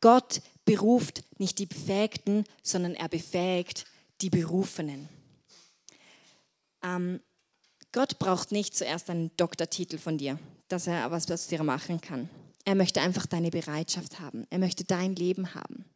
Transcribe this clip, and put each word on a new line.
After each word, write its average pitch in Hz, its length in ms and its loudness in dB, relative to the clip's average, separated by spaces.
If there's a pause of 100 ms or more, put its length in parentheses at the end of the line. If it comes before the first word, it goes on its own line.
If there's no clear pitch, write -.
Gott 240 420 8 (220)
beruft 208 600 4 (140)
nicht 190 200 -2
die 196 80 -4
Befähigten, 208 760 0 (180)
sondern 180 320 0
er - 140 -6
befähigt 180 800 -2 (340)
die 190 100 -2
Berufenen. 160 800 0 (1700)
Ähm, 180 380 -2 (720)
Gott - 260 0
braucht 185 340 0
nicht 202 240 -2
zuerst - 340 -2
einen 165 260 -2
Doktortitel 165 640 -2
von 160 200 -2
dir, 139 200 -2 (300)
dass 180 180 -2
er 151 240 -2
was 170 200 -2
aus - 160 -4
dir 160 160 -2
machen 156 380 -2
kann. 139 280 -8 (360)
Er 196 100 2
möchte 180 260 4
einfach 180 260 0
deine 170 240 0
Bereitschaft 160 680 -6
haben. 127 300 -10
Er 175 80 -4
möchte 185 260 0
dein 185 300 0
Leben 180 400 -2
haben. - 300 -12 (120)